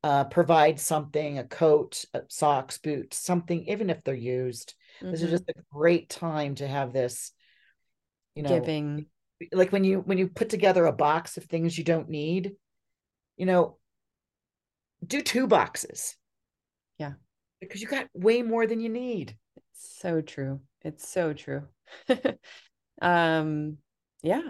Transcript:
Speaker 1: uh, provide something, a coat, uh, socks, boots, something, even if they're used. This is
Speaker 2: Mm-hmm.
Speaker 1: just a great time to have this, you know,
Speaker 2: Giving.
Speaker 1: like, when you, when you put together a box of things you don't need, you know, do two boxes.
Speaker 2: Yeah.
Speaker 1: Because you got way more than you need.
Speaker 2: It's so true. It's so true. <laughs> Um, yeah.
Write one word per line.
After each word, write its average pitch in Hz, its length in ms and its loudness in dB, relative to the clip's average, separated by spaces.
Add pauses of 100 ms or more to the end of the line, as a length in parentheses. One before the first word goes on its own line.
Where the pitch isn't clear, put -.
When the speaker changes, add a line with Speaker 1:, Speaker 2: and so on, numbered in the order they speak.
Speaker 1:
uh, 143 220 4
provide 160 560 4
something, 151 580 -2
a 120 60 -6
coat, - 600 2 (120)
uh, 131 120 -4
socks, 139 520 0
boots, - 380 -6
something, 170 500 -2
even 202 240 -2
if - 120 -6
they're 135 120 -2
used. 123 580 -6 (260)
This 180 220 -6
is 170 60 0
Speaker 2:
Mm-hmm. 170 80 0
Speaker 1:
just 180 140 -4
a - 40 -8 (180)
great 170 380 2
time 151 460 -4
to 139 120 -8
have 135 240 -4
this, 127 400 -4 (1000)
you 147 80 -10
know, 143 80 -4 (100)
Speaker 2:
Giving. 147 460 -4 (460)
Speaker 1:
like, 185 200 4
when 196 120 2
you, 190 160 4
when 185 180 0
you 185 100 2
put 220 220 -4
together 185 380 4
a 147 40 4
box 156 460 0
of 165 60 -12
things 165 340 -2
you 165 60 -6
don't 165 260 0
need, 175 440 -4 (840)
you 185 80 -6
know, 180 320 2 (1300)
do 285 160 -2
two 254 240 0
boxes. - 720 0 (840)
Speaker 2:
Yeah. 143 160 -8 (480)
Speaker 1:
Because 190 180 -14
you 226 80 -10
got 269 280 -6
way 226 260 4
more 226 240 0
than 226 140 -2
you 226 100 -4
need. 233 480 -6 (200)
Speaker 2:
It's - 420 -20
so 165 220 0
true. 135 400 -8 (200)
It's - 260 -12
so 165 260 -2
true. 143 340 -8 (400)
<laughs> 254 100 2 (840)
Um, 156 760 2 (460)
yeah. 208 260 0